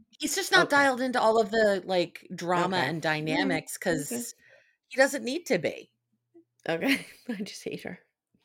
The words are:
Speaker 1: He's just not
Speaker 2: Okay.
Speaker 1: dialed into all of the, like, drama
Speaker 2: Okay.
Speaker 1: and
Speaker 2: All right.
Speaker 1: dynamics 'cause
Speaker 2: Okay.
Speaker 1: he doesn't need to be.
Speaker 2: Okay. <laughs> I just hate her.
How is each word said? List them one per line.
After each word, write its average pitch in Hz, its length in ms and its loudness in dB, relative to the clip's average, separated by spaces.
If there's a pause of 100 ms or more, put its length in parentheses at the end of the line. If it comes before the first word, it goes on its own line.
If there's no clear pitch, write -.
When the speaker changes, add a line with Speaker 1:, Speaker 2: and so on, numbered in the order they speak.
(200)
Speaker 1:
He's 302 160 -4
just 381 180 -4
not 359 140 6
Speaker 2:
Okay. 285 100 4
Speaker 1:
dialed 269 240 4
into 254 180 0
all 220 200 4
of 202 120 2
the, 208 340 4
like, 180 480 -2
drama 180 440 0
Speaker 2:
Okay. 160 100 0
Speaker 1:
and 160 180 -4
Speaker 2:
All 156 60 0
right. 151 140 -2
Speaker 1:
dynamics 165 520 -2
'cause 165 340 -2
Speaker 2:
Okay. 240 120 -6 (640)
Speaker 1:
he - 100 -18
doesn't 269 260 2
need 277 240 -6
to 202 120 2
be. 135 320 -6 (760)
Speaker 2:
Okay. 180 380 -2 (120)
<laughs> - 120 -14
I 240 40 -6 (100)
just - 200 -12
hate - 200 -10
her. - 160 -14 (460)